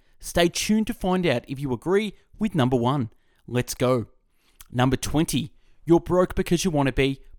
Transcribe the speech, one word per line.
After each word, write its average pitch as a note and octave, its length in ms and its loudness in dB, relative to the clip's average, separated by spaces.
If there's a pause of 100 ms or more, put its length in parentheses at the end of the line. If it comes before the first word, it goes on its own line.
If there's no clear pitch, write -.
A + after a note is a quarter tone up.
(220)
stay F3 260 2
tuned G#3+ 400 0
to A#3 60 -6
find F#3 320 0
out A#2+ 220 0
if C3 120 -10
you C#3 140 -4
agree F#3+ 400 -2 (260)
with G#3+ 160 -2
number B2+ 220 2
one. B2 320 -2 (380)
Let's A#2+ 260 -4
go. B2 320 0 (640)
Number B2+ 240 2
twenty, D3 560 -2 (320)
You're E3 160 6
Broke F3+ 360 0
Because F#3 280 0
You F#3+ 80 0
Wanna C#3 220 0
Be C3+ 280 0 (180)